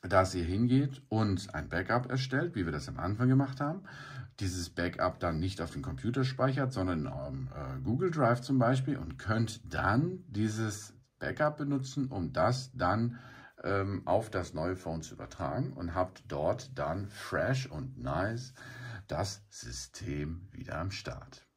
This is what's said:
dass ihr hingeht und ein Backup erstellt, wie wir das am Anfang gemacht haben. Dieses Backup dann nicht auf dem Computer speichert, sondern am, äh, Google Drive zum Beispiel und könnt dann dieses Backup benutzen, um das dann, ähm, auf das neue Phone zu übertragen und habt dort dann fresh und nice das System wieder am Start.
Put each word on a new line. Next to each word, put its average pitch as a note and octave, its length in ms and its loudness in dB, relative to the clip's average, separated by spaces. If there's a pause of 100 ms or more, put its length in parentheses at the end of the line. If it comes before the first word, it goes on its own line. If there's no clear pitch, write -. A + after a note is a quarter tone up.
dass F#2 320 6
ihr F2 100 0
hingeht B2 640 4
und G#2+ 460 2
ein D2+ 140 -6
Backup C3 420 0
erstellt, C#3 440 0
wie F#2+ 120 0
wir D#2+ 60 -2
das D2+ 160 -4
am - 100 -8
Anfang G#2 300 2
gemacht C3+ 320 6
haben. D#3 240 -2 (560)
Dieses F2+ 280 -2
Backup F2+ 520 -2
dann E2+ 180 0
nicht F#2+ 220 -2
auf E2+ 100 -2
dem - 120 -6
Computer B2 420 0
speichert, C3 480 0
sondern F2 340 0
am, C2+ 480 -6
äh, C2 280 -6
Google D3 280 2
Drive B2 300 4
zum C3+ 180 2
Beispiel C3 380 4
und - 220 -8
könnt - 540 0
dann C3+ 540 2
dieses G#2+ 680 -2 (280)
Backup D3+ 360 0
benutzen, C#3+ 500 0
um F2+ 240 -2
das - 420 2
dann, A2 440 2 (440)
ähm, G2 440 0
auf G#2 220 4
das F2+ 260 -4
neue E2+ 200 0
Phone E2 280 -4
zu - 120 -12
übertragen E2 580 -4
und E2+ 220 -6
habt - 320 -2
dort E2 500 -2
dann E2 300 -2
fresh A#2+ 600 0
und D2 300 -8
nice G#2+ 580 -2 (520)
das E2 420 -2
System D2+ 1000 -8
wieder - 300 -8
am F#2+ 100 -4
Start. - 560 -10 (100)